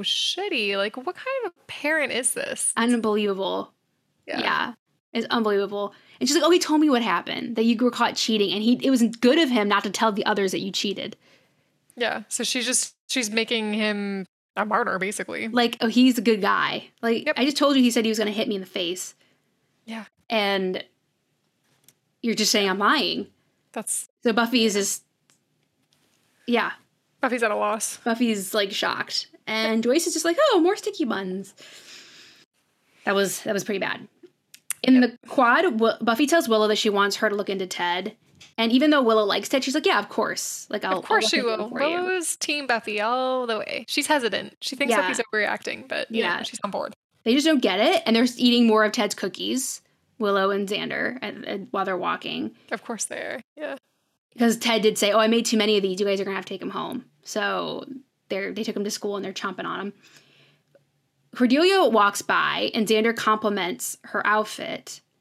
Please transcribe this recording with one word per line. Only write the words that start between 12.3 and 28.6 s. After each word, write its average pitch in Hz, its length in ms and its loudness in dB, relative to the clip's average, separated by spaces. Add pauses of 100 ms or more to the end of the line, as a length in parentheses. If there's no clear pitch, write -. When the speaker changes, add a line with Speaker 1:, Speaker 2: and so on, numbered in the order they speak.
Speaker 1:
she's 233 220 -2
just, - 280 -2 (140)
she's 233 220 -2
making 220 440 -2
him 202 520 -4 (300)
a 196 80 -2
martyr, 208 340 -2
basically. 196 500 -6
Speaker 2:
Like, 233 340 2
"Oh, 240 60 0
he's 247 300 6
a 220 40 0
good 214 180 4
guy. 196 440 0 (180)
Like, 233 240 -2
Speaker 1:
Yep. 294 120 0
Speaker 2:
I 240 60 2
just 285 140 0
told 285 180 4
you 262 60 8
he 247 80 6
said 233 160 2
he 226 40 2
was 220 80 0
gonna 208 140 0
hit 214 160 -2
me 208 80 -2
in 190 60 -6
the 185 40 -12
face." 180 480 -6 (720)
Speaker 1:
Yeah. 226 200 -12 (260)
Speaker 2:
And 196 520 -2 (1400)
you're 226 120 -2
just 214 160 0
saying 202 200 2
I'm 190 80 -2
lying. 208 480 2 (460)
Speaker 1:
That's - 360 -8 (160)
Speaker 2:
So 233 80 4
Buffy 226 320 2
is 220 100 4
just, 196 300 -2 (1400)
yeah. 220 260 0 (480)
Speaker 1:
Buffy's 247 220 -2
at 220 80 2
a 208 60 0
loss. 208 420 -2
Speaker 2:
Buffy's, 226 560 0
like, 202 180 0